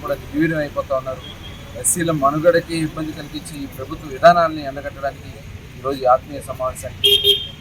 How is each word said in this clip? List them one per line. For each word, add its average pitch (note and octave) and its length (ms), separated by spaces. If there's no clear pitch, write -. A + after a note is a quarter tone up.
కూడా C#3+ 180
నిర్వీర్యం D#3 440
అయిపోతా C#3 360
ఉన్నారు. C3 220
ఎస్సీల E3 320
మనుగడకి E3 540
ఇబ్బంది D3+ 320
కలిగించి D3 360
ఈ - 20
ప్రభుత్వ C#3+ 360
విధానాలని D#3+ 560
ఎండగట్టడానికి C#3 640
ఈరోజు C3+ 240
ఈ - 100
ఆత్మీయ C3+ 360
సమావేశానికి B2+ 600